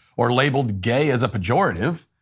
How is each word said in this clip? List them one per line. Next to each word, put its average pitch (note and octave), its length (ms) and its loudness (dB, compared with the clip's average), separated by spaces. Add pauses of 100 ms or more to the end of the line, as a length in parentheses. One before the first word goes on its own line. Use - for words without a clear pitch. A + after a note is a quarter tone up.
(160)
or A#2+ 160 2
labeled B2+ 480 0
gay C3 300 0
as B2 120 0
a C3 60 2
pejorative. A#2+ 800 -2 (160)